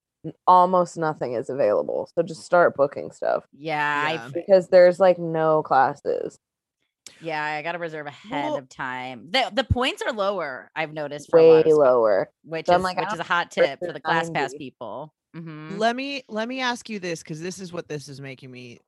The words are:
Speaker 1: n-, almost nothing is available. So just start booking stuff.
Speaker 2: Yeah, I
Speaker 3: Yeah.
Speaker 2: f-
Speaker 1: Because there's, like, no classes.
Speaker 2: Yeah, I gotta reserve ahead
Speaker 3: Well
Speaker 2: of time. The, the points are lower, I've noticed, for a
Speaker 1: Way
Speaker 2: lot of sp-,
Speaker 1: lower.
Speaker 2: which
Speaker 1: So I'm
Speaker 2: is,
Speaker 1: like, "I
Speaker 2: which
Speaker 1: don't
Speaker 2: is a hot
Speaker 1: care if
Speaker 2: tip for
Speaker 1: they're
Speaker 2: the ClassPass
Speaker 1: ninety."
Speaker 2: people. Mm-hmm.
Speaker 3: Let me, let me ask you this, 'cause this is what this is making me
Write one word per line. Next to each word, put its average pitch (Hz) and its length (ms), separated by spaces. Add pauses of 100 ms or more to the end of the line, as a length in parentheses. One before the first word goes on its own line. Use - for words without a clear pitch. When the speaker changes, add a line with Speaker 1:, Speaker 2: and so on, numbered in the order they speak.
(260)
Speaker 1:
n-, 156 60 (140)
almost 180 520
nothing 151 360
is 123 160
available. 92 680
So 170 80
just 170 200
start 175 320
booking 139 360
stuff. - 400
Speaker 2:
Yeah, 147 560
I 160 60
Speaker 3:
Yeah. - 20
Speaker 2:
f- 127 180
Speaker 1:
Because 180 340
there's, 180 320
like, 180 180
no 160 440
classes. - 760 (840)
Speaker 2:
Yeah, 156 220
I 151 200
gotta 170 160
reserve 156 280
ahead 147 500
Speaker 3:
Well - 0
Speaker 2:
of 131 120
time. 127 640
The, 214 220
the 233 120
points 277 380
are 330 100
lower, 185 600
I've 156 180
noticed, 147 380
for 165 80
a 165 40
Speaker 1:
Way - 20
Speaker 2:
lot 160 220
of 156 60
sp-, 139 220
Speaker 1:
lower. 113 360 (120)
Speaker 2:
which 160 280
Speaker 1:
So 175 40
I'm 180 80
Speaker 2:
is, - 0
Speaker 1:
like, 180 160
"I - 20
Speaker 2:
which 190 120
Speaker 1:
don't - 20
Speaker 2:
is 165 60
a 160 40
hot 170 320
Speaker 1:
care 170 100
if 139 40
Speaker 2:
tip - 140
for 170 80
Speaker 1:
they're - 20
Speaker 2:
the 151 60
ClassPass 160 560
Speaker 1:
ninety." - 20
Speaker 2:
people. 127 560 (220)
Mm-hmm. 160 420
Speaker 3:
Let 233 180
me, 277 320
let 220 200
me 262 120
ask 247 300
you 208 80
this, 175 240
'cause 156 180
this 175 180
is 175 140
what 170 160
this 151 200
is 135 120
making 135 300
me 123 380